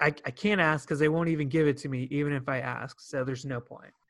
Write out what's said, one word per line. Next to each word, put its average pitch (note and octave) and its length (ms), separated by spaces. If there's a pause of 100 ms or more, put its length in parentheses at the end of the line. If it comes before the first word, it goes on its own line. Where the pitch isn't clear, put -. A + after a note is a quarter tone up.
"I, D3 60
I D3 240
can't G3+ 280
ask D#3 280
'cause D3 120
they D3+ 80
won't E3 220
even D3+ 180
give D#3 200
it C#3 100
to D3 120
me, B2+ 220
even C#3+ 220
if C3 160
I C3 100
ask. B2 400
So C3+ 240
there's C3 220
no B2+ 160
point." - 320 (160)